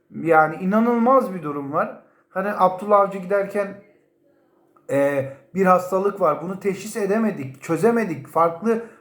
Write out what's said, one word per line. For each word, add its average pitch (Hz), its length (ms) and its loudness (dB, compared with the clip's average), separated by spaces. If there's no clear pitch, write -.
Yani 160 460 2
inanılmaz 226 760 2
bir 175 80 -10
durum 143 300 -6
var. 208 300 -4
Hani 190 200 -4
Abdullah 202 420 4
Avcı 196 180 0
giderken, 196 500 -2
e, 139 380 0
"Bir 185 120 2
hastalık 185 540 2
var, 151 220 0
bunu 185 180 -10
teşhis - 360 -6
edemedik, 196 640 -4
çözemedik, 180 680 -2
farklı 170 540 -2